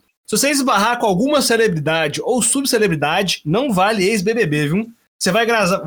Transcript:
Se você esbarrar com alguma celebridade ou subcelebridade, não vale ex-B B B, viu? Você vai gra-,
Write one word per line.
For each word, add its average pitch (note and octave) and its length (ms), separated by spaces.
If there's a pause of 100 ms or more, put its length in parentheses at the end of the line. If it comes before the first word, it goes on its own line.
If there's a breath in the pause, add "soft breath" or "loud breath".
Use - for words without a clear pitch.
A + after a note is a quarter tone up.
(280)
Se G#3+ 100
você C4+ 140
esbarrar A#3+ 480
com B3 60
alguma B3 360
celebridade D#3+ 800
ou A3+ 200
subcelebridade, F#3 1000
não A#3 280
vale G3 320
ex-B G#3 300
B A#3 120
B, D3+ 220
viu? G#3+ 240 (320 soft breath)
Você F#3+ 80
vai A3+ 140
gra-, G3+ 420